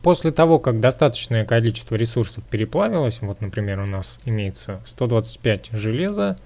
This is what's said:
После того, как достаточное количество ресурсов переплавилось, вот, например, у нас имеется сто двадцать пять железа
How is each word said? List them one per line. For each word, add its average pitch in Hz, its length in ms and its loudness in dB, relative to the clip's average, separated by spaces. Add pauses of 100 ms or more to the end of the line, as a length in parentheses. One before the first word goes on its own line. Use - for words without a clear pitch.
После 160 300 4
того, 160 280 6
как 113 200 0
достаточное 117 640 2
количество 113 520 0
ресурсов 113 500 -2
переплавилось, 143 760 0
вот, 101 200 -8
например, 101 400 -4
у 101 40 -4
нас 98 380 -8
имеется 101 640 -4
сто - 220 -4
двадцать 113 320 0
пять 107 340 -2
железа 185 720 -2